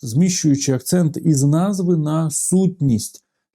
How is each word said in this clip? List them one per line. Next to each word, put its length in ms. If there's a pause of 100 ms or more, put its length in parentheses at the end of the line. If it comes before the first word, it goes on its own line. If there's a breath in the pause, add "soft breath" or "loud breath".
зміщуючи 720
акцент 440
із 260
назви 540
на 340
сутність. 960 (300)